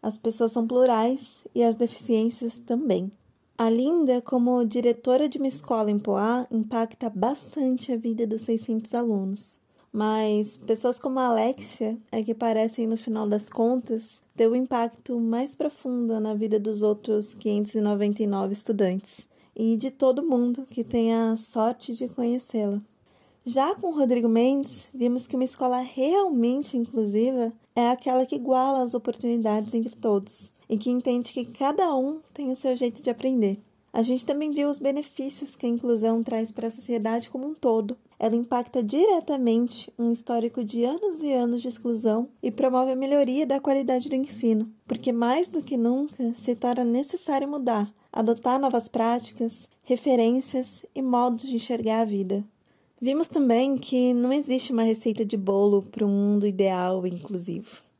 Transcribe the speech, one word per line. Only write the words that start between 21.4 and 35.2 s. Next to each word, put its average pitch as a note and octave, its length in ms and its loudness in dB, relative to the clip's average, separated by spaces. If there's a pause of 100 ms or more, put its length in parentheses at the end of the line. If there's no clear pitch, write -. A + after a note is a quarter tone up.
de B3+ 140 -6
conhecê-la. A#3 720 -2 (680)
Já C4+ 280 2
com F#4+ 120 -6
o E4 100 -2
Rodrigo B3 320 4
Mendes, B3+ 640 2
vimos B3 340 0
que - 80 -8
uma B3+ 100 0
escola B3+ 360 -2
realmente C4+ 960 0
inclusiva A#3 760 0 (240)
é A#3+ 140 2
aquela B3+ 380 2
que C#4 80 -6
iguala C4 480 2
as A#3+ 100 -2
oportunidades A3+ 800 -2
entre A3+ 240 -2
todos G3+ 560 -2 (160)
e A3+ 80 -2
que G#3+ 140 -2
entende B3 420 -2
que B3 140 -6
cada D4+ 480 0
um C#4 260 0 (140)
tem C#4 160 -4
o B3+ 60 -2
seu B3+ 200 0
jeito A#3+ 240 -2
de - 80 -4
aprender. A#3 500 0 (320)
A - 120 0
gente B3 240 0
também D4+ 240 -2
viu C#4+ 180 0
os C#4+ 100 -2
benefícios C#4 800 -6